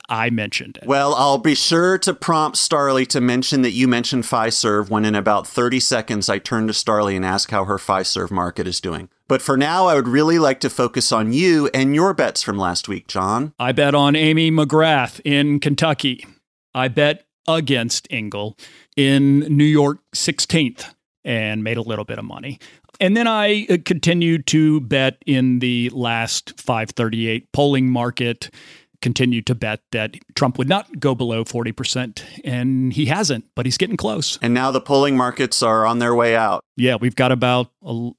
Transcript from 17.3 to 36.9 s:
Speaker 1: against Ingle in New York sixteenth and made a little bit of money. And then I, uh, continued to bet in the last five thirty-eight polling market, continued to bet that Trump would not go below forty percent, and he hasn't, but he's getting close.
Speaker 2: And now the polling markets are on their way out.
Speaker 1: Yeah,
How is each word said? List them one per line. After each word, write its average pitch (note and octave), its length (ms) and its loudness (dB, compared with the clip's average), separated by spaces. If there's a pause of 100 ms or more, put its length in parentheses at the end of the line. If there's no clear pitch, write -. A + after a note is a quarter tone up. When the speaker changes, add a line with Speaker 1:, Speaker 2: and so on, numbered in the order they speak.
Speaker 1:
against C3+ 640 -2
Ingle G#2+ 460 -8 (400)
in C#3 500 4
New D3 160 4
York D3+ 360 4 (140)
sixteenth - 800 -2 (300)
and A2 400 -4
made A2+ 140 -4
a A#2 40 -4
little G#2+ 220 -6
bit A2 160 -10
of G#2+ 60 -12
money. B2+ 340 -14 (400)
And G3 160 2
then A#3 100 2
I, G#3 440 0
uh, F3+ 160 4
continued E3+ 640 2
to D#3 340 4
bet C3 440 0
in B2+ 340 2
the B2 340 0
last A#2 680 -4
five A2+ 300 -2
thirty-eight A2+ 640 -4
polling C#3 360 2
market, A#2+ 600 -4 (520)
continued A#2+ 460 0
to B2+ 80 0
bet A2 240 -6 (120)
that A2 240 -4 (200)
Trump B2+ 240 0
would C3+ 100 -2
not G3 300 -2
go C3 160 0
below A#2 280 -2
forty A#2 280 -6
percent, B2 520 -6 (200)
and B2+ 500 -2
he D3 140 0
hasn't, D3+ 380 -2 (100)
but A#2+ 100 -4
he's B2+ 120 -2
getting G3+ 200 -2
close. G#3 440 -4
Speaker 2:
And A#2+ 120 0
now B2+ 180 0
the C3 100 -2
polling C#3 360 2
markets B2 460 -2
are A2 240 2
on A#2 120 0
their A#2+ 140 0
way A#2 220 4
out. G#2+ 280 0 (140)
Speaker 1:
Yeah, B2 220 2